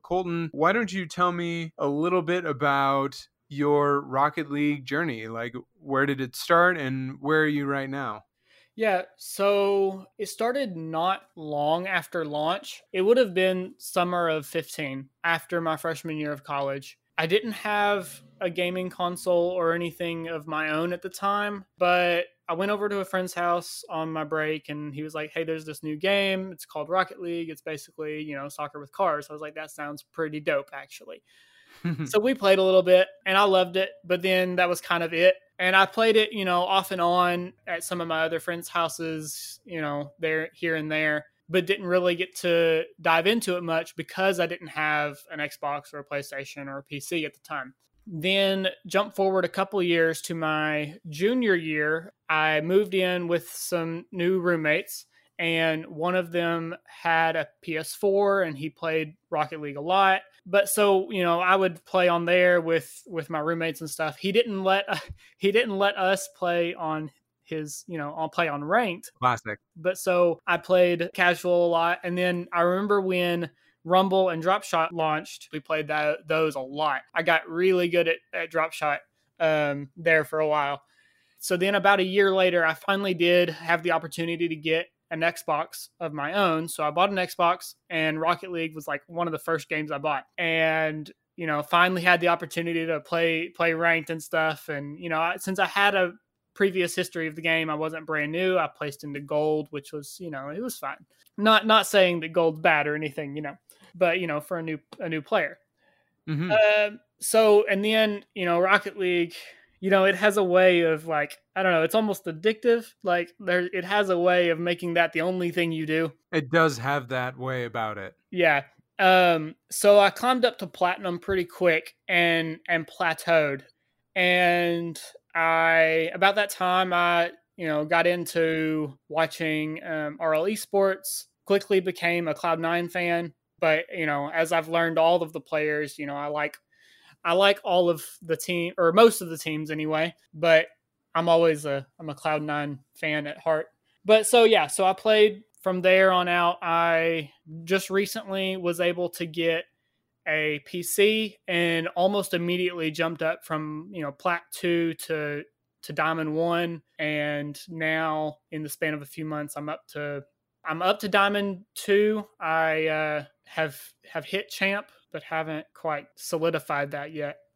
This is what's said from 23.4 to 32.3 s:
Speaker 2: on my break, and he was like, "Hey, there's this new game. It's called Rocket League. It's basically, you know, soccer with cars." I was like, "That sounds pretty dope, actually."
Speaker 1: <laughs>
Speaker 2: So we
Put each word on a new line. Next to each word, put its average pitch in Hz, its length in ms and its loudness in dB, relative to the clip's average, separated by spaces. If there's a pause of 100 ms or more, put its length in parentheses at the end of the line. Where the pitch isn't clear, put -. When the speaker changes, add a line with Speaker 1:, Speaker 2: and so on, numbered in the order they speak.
Speaker 2:
on 160 240 -6
my 156 100 -6
break, 156 460 -4
and 147 260 -10
he 151 80 -8
was 156 100 -12
like, 156 200 -8
"Hey, 165 100 -4
there's 160 220 -6
this 151 180 -12
new 151 140 -6
game. 190 560 -2
It's - 120 -18
called 151 220 -8
Rocket 180 320 -2
League. 170 300 -6
It's 151 140 -14
basically, 151 580 -10
you 151 140 -10
know, 139 120 -10
soccer 147 320 -10
with 139 140 -20
cars." 151 360 0
I 156 40 -14
was 151 80 -14
like, 151 140 -12
"That 156 140 -12
sounds 147 340 -12
pretty 151 360 -6
dope, 147 320 -2
actually." - 520 -16 (600)
Speaker 1:
<laughs> 156 220 -2
Speaker 2:
So 208 140 2
we 254 140 2